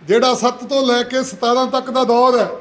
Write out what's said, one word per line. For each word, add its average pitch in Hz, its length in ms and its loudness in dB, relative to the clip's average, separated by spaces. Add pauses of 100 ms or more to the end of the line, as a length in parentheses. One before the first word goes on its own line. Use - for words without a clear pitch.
ਜਿਹੜਾ 233 340 2
ਸੱਤ 247 280 -2
ਤੋਂ 269 200 -2
ਲੈ 240 200 0
ਕੇ 254 200 -4
ਸਤਾਰਾਂ 254 440 0
ਤੱਕ 262 220 -4
ਦਾ 254 160 0
ਦੌਰ 247 340 4
ਹੈ 190 100 0 (120)